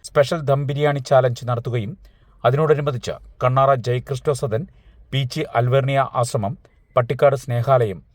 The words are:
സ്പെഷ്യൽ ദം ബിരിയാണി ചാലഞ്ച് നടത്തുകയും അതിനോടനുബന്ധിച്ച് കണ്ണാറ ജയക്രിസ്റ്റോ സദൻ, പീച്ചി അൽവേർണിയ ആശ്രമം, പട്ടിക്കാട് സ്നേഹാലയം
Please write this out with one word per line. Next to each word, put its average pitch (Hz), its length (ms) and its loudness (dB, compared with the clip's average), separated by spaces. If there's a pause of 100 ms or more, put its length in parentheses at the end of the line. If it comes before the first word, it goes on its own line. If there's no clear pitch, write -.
സ്പെഷ്യൽ 151 320 0 (100)
ദം 139 200 2
ബിരിയാണി 143 400 0
ചാലഞ്ച് 127 400 4
നടത്തുകയും 117 420 -4 (520)
അതിനോടനുബന്ധിച്ച് 143 720 0 (260)
കണ്ണാറ 131 300 2 (160)
ജയക്രിസ്റ്റോ 127 540 -2
സദൻ, 120 240 -2 (460)
പീച്ചി 135 340 -4 (160)
അൽവേർണിയ 135 400 2 (220)
ആശ്രമം, 117 320 -2 (420)
പട്ടിക്കാട് 135 480 2
സ്നേഹാലയം 120 580 0 (140)